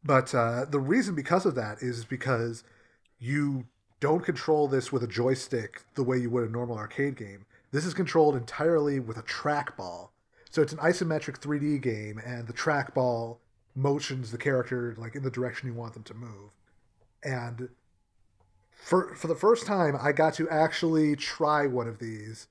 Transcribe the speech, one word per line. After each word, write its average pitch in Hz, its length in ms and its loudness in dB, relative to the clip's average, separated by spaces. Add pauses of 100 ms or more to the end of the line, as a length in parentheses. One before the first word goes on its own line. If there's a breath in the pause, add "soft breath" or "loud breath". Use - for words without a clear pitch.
But, 135 320 2
uh, 120 340 2
the 143 100 0
reason 185 360 2
because 175 300 2
of 151 100 2
that 104 260 -4
is 117 240 -6
because 117 580 -2 (560 soft breath)
you 139 460 -2 (340)
don't 156 240 4
control 151 440 2
this 135 240 0
with 120 120 2
a 117 40 -2
joystick 120 720 0 (140)
the 139 80 0
way 127 140 2
you 120 120 0
would 120 180 0
a 107 40 -4
normal 120 260 -4
arcade 127 380 -4
game. 98 300 -16 (260 soft breath)
This 151 140 -2
is 170 80 -4
controlled 151 420 4
entirely 147 640 2
with 110 180 -6
a 107 60 -12
trackball. 98 840 -4 (420 soft breath)
So 160 100 2
it's 143 120 4
an 156 60 -10
isometric 160 580 0
three 147 220 -2
D 147 200 2
game, 110 460 -4
and 120 220 -8
the - 60 -10
trackball 123 840 0 (380)
motions 135 560 0
the 120 60 -8
character, 123 600 -2
like, 113 180 -10
in 139 80 -6
the 131 80 -2
direction 123 360 -6
you 117 60 -6
want 117 200 -10
them 110 100 -18
to 110 100 -18
move. 107 380 -16 (720)
And 120 460 -6 (1000)
for, - 440 0
for - 120 -8
the 160 80 0
first 226 300 4
time, 170 340 2
I 147 120 2
got 156 240 4
to 160 140 0
actually 156 680 4
try 147 520 0
one 123 200 0
of 110 120 -10
these 110 520 -12